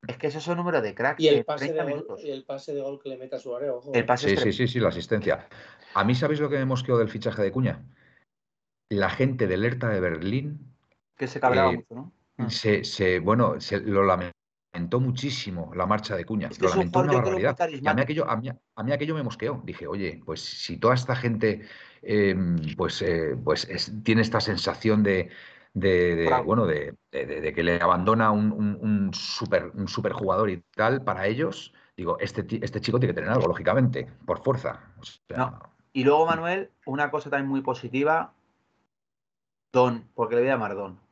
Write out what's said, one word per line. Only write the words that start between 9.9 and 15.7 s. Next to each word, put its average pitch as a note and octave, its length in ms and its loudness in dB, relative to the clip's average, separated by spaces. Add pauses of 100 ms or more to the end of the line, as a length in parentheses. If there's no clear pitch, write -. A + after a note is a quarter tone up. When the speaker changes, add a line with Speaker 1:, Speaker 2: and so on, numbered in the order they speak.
Speaker 3:
Berlín, G2+ 760 -4 (440)
Speaker 1:
Que C3 100 -4
se C3 120 -8
cabreaba C3 320 4
Speaker 3:
eh, A#2+ 60 0
Speaker 1:
mucho, - 180 -12
¿no? C#3+ 160 -12 (260)
Ah. A2+ 120 -2
Speaker 3:
se, G#2+ 340 2
se, F#2 360 2
bueno, F#2+ 400 2
se, - 200 -4
lo G2 240 2
lamentó F2+ 960 -2
muchísimo B2 760 -4